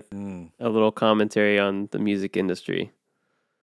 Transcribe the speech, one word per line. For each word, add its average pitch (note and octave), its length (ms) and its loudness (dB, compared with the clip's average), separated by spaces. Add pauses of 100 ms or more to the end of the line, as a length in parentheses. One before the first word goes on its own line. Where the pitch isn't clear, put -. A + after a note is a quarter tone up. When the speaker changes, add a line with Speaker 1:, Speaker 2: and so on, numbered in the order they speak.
(140)
Speaker 1:
Mm. F#2+ 460 -10
Speaker 2:
a A#2+ 100 -4
little A2 220 4
commentary G#2 680 2
on G2+ 320 -2
the G#2 80 -4
music G2+ 380 -2
industry. F#2 540 -4 (840)